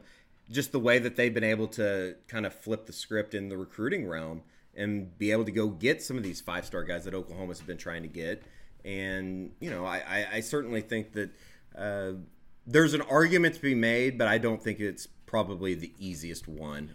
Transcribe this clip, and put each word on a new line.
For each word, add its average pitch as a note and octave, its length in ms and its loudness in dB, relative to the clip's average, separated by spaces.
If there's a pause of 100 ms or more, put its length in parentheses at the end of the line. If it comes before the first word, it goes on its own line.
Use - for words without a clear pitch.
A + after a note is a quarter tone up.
(520)
just C3+ 180 0
the C#3+ 80 0
way A#2+ 220 6
that A#2+ 160 -2
they've A#2+ 180 4
been A2+ 80 2
able A2 240 2
to G2 480 -2 (140)
kind A2 180 -4
of F#2 80 -4
flip - 320 -4
the F2+ 60 -18
script G#2+ 420 -4
in G2 140 -4
the G2 80 -6
recruiting A2+ 500 -2
realm D#2+ 360 -6 (340)
and G2+ 420 -4
be G#2 140 2
able A2+ 140 4
to G#2+ 40 -4
go G#2+ 160 2
get G#2+ 340 0
some C3 160 -6
of A#2+ 60 -4
these F#2 180 -6
five-star F2+ 440 -4
guys E2+ 200 -4
that F#2 80 -8
Oklahoma's F2+ 480 -8
been F2 160 -8
trying E2+ 260 -8
to E2 60 -8
get. E2 360 -6 (400)
And, F#2+ 760 -4
you E3+ 120 -6
know, F2+ 140 -4
I, F#2 140 -2
I, F#2+ 360 -2
I A2+ 60 0
certainly A#2+ 400 -2
think G#2+ 340 -4
that, G#2 160 -2 (460)
uh, G2+ 360 -4 (560)
there's C#3+ 260 8
an D#3 80 0
argument E3 540 6
to - 60 -14
be C3+ 120 4
made, A#2+ 420 4
but A#2 120 4
I A2 100 6
don't A2 240 2
think G#2+ 160 -2
it's G#2 300 -4 (180)
probably F#2+ 480 0
the E2 240 -8
easiest E2+ 500 -8
one D2+ 460 -8